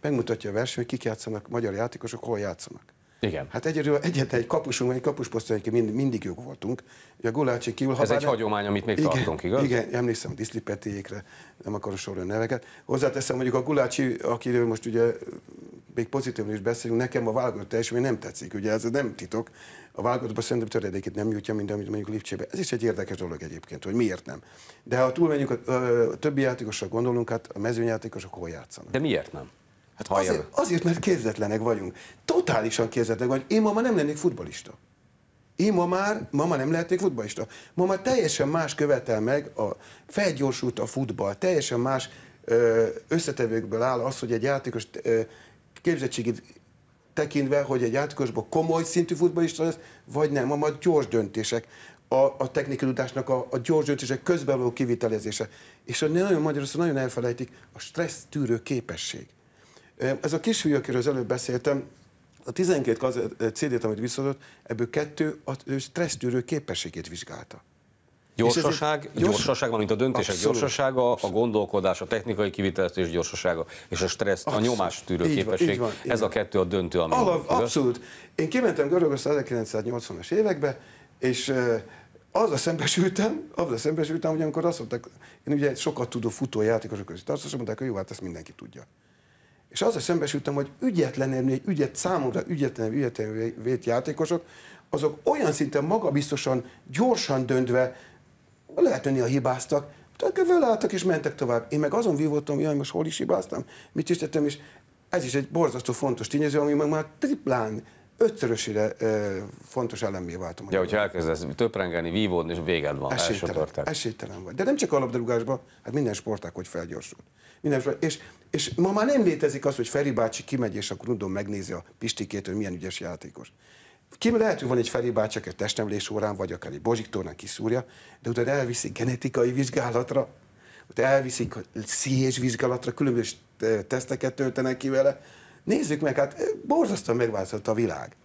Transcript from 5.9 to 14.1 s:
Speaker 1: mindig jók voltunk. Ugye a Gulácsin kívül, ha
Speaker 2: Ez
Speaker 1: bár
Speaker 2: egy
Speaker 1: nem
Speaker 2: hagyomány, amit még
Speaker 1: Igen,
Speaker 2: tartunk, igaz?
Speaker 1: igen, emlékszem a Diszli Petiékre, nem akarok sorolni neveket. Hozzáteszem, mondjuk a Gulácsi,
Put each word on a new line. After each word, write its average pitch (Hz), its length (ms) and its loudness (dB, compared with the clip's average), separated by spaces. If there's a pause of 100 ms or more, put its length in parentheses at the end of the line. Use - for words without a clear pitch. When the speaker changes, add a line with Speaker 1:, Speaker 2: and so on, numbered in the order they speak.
Speaker 1:
mindig 123 320 0
jók 90 200 -8
voltunk. - 380 -8 (360)
Ugye 117 100 -2
a 113 40 0
Gulácsin 123 420 0
kívül, 135 200 0
ha 117 80 2
Speaker 2:
Ez 110 60 2
Speaker 1:
bár 127 80 4
Speaker 2:
egy 139 60 2
Speaker 1:
nem 143 100 2
Speaker 2:
hagyomány, 107 340 0
amit 101 200 0
még 107 120 2
Speaker 1:
Igen, 151 120 4
Speaker 2:
tartunk, 120 320 0
igaz? 110 200 2
Speaker 1:
igen, 123 300 0
emlékszem 120 380 -2
a 101 40 -8
Diszli 110 260 -6
Petiékre, 101 640 -8 (400)
nem 101 100 -6
akarok 98 240 -6
sorolni 92 300 -6
neveket. 117 360 -2 (200)
Hozzáteszem, 135 520 0
mondjuk 127 200 0
a 131 60 2
Gulácsi, 127 600 2